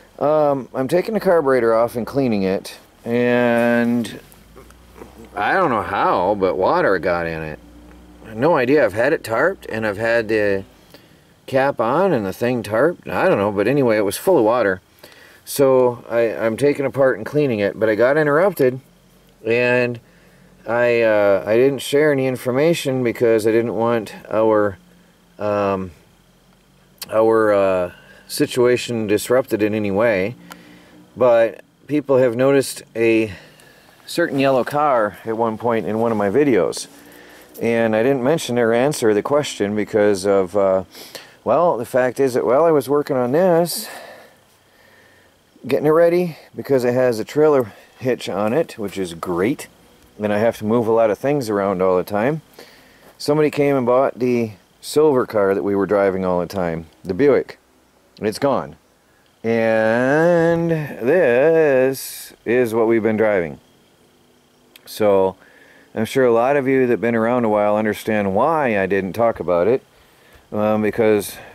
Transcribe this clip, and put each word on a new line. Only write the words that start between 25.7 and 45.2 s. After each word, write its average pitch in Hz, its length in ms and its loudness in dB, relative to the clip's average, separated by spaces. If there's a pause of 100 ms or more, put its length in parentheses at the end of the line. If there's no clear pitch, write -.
our, 110 400 2
uh, 95 400 0 (340)
situation 120 800 0
disrupted 107 560 0
in 104 100 0
any 104 200 -4
way. 107 420 0 (840)
But 117 460 2 (240)
people 139 300 0
have 123 180 2
noticed 135 480 0 (140)
a 113 340 2 (760)
certain 151 340 -4
yellow 135 260 2
car 131 600 0
at 113 100 -4
one 110 220 -2
point 113 260 -2
in 104 140 -2
one 117 120 0
of 113 60 -2
my 101 140 0
videos, 107 560 0 (760)
and 117 340 0
I 110 80 2
didn't 131 220 0
mention 156 300 -2
their 117 180 2
answer 123 380 0
to 107 40 2
the 101 80 0
question 107 540 -2
because 104 480 0
of, 98 320 0
uh, 95 280 2 (600)
well, 143 320 2
the 117 80 -6
fact 127 340 -2
is 135 140 2
that 123 140 -2
while 131 180 2
I 170 60 4
was 135 180 0
working 143 300 -2
on 123 140 -2
this, 170 540 0 (1800)